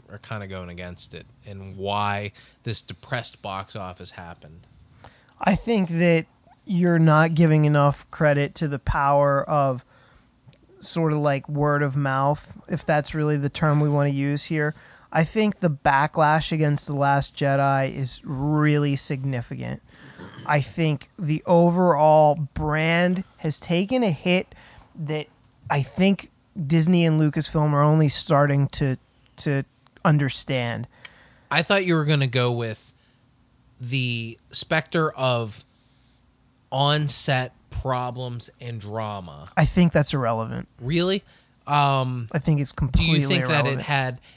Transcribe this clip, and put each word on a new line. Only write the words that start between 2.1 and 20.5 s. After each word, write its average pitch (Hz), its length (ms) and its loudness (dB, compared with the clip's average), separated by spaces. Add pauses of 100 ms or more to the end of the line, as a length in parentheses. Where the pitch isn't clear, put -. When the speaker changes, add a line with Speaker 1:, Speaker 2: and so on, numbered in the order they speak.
Speaker 1:
this 113 180 -6
depressed - 600 -10
box 98 340 -10
office 92 360 -14
happened. 85 500 -20 (800)
Speaker 2:
I 190 140 2
think 202 340 -2
that 165 380 2 (380)
you're 175 340 2
not 160 340 6
giving 156 320 4
enough 143 460 2
credit 143 440 0
to 165 120 -4
the 143 120 -6
power 143 720 2
of 135 340 0 (960)
sort 160 320 -2
of, 151 80 0
like, 143 300 -2
word 147 320 2
of 143 160 -2
mouth, 139 580 -2 (120)
if - 180 -6
that's 151 300 0
really 151 220 0
the 143 120 -2
term 151 300 2
we 147 100 2
wanna 143 200 2
use 139 360 -2
here. 151 300 -2 (360)
I 160 120 2
think 214 360 -2
the 180 100 2
backlash 147 840 2
against 147 340 0
The 147 100 -6
Last 139 400 0
Jedi 139 600 0
is 131 280 -6
really 147 720 0
significant. 131 840 -4 (640)
I 147 160 2